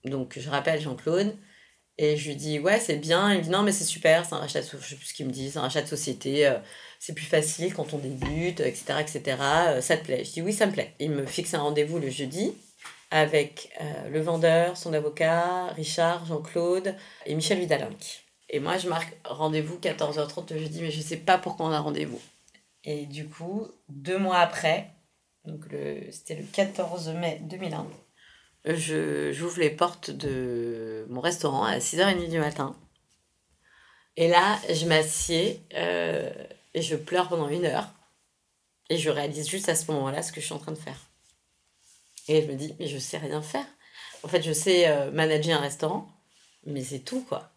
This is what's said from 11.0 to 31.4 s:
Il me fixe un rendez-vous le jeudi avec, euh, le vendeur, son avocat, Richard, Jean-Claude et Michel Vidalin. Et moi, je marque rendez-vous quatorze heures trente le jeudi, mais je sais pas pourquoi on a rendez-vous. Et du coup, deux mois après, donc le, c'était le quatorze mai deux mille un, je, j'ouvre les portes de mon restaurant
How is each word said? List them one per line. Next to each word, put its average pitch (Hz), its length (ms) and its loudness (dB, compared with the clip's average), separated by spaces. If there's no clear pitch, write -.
Il 151 100 0
me 139 160 0
fixe - 280 -4
un 156 60 0
rendez-vous 151 380 2
le 139 120 -2
jeudi 147 440 -2
avec, 151 600 2
euh, 151 280 -8
le 156 120 0
vendeur, 165 560 4
son 170 180 -6
avocat, 170 800 2
Richard, 170 520 0
Jean-Claude 175 680 0
et 147 80 -4
Michel 170 240 2
Vidalin. 151 320 0
Et 143 60 0
moi, 165 160 0
je 185 120 -2
marque 165 260 -2
rendez-vous 156 540 -2
quatorze 156 400 -2
heures 147 100 0
trente 160 220 -10
le 156 80 -4
jeudi, 156 240 -6
mais 160 80 -4
je 156 100 -4
sais 156 160 -4
pas 185 220 4
pourquoi 165 280 -4
on 160 60 2
a 151 80 2
rendez-vous. 151 400 -4
Et 147 220 -6
du 147 200 -10
coup, 180 400 -8
deux 143 300 -4
mois 185 200 4
après, 170 520 2
donc 156 140 -10
le, 143 300 -6
c'était - 240 -12
le 151 100 -10
quatorze 180 640 -2
mai 160 360 -4
deux 160 120 -10
mille 185 160 -6
un, - 140 -6
je, 156 680 0
j'ouvre 170 260 -4
les 151 120 6
portes 165 400 0
de 117 1000 -4
mon 123 120 -6
restaurant 151 440 0